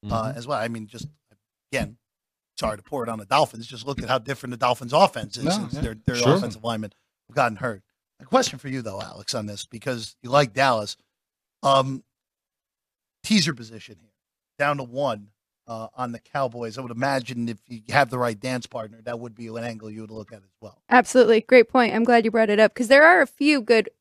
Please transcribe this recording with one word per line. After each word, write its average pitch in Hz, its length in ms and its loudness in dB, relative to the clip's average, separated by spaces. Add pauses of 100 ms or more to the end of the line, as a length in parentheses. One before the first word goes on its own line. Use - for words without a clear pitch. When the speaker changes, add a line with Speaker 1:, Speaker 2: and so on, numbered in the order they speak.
(120)
Speaker 1:
uh, 113 160 -2
Speaker 2:
Mm-hmm. 113 100 -8
Speaker 1:
as 120 80 -14
well. 131 140 -4
I 113 80 -4
mean, 117 180 -8
just, 107 220 -18 (640)
again, 113 260 -6 (640)
sorry 107 180 -4
to 104 60 -20
pour 139 180 -8
it 117 80 -6
on 113 80 -8
the 107 80 -14
Dolphins. 120 400 0
Just 120 220 -14
look 127 160 -8
at - 40 -10
how 127 120 0
different 123 320 -8
the 123 60 -10
Dolphins' 123 360 0
offense 147 440 0
is 123 80 -6
Speaker 3:
No, 160 60 0
Speaker 1:
since 190 220 -4
Speaker 3:
yeah. 139 80 -8
Speaker 1:
their, 113 140 -6 (100)
their 127 120 -2
Speaker 2:
Sure. 123 180 4
Speaker 1:
offensive 107 280 -6
linemen 110 300 -6 (340)
have 120 80 -12
gotten 120 220 0
hurt. 110 240 -8 (380)
A 131 60 -20
question 240 340 -2
for - 80 -14
you, 131 160 -8
though, 98 180 -12
Alex, 92 320 -12
on 107 140 -6
this, 104 180 -12
because 117 560 -10
you 123 80 -12
like 135 240 2
Dallas. 117 420 0 (680)
Um, 135 400 2 (1200)
teaser 170 300 2
position 113 460 -16
here, - 120 -20 (460)
down 143 200 0
to 135 60 -8
one, 120 440 -4 (400)
uh, 113 280 -12
on 123 160 -6
the 117 80 -12
Cowboys. 120 580 -6
I 135 40 -12
would 123 100 -12
imagine 123 580 -4
if 110 80 -10 (100)
you 117 220 -16
have 139 200 2
the 127 80 -6
right 120 220 -2
dance 127 260 -6
partner, 113 380 -12
that 120 160 -8
would 117 160 -16
be 117 120 -14
an 113 160 -10
angle 110 260 -10
you 107 120 -12
would 107 100 -16
look 110 200 -14
at 107 80 -20
as 95 100 -20 (100)
well. - 300 -20
Speaker 4:
Absolutely. 233 520 6
Great 240 280 6
point. 240 240 2
I'm 226 100 2
glad 233 220 4
you 220 60 0
brought 220 180 2
it 208 100 2
up 214 140 6
'cause 240 140 -4
there 277 160 8
are 339 180 8
a 262 60 2
few 285 340 0
good 220 280 2 (120)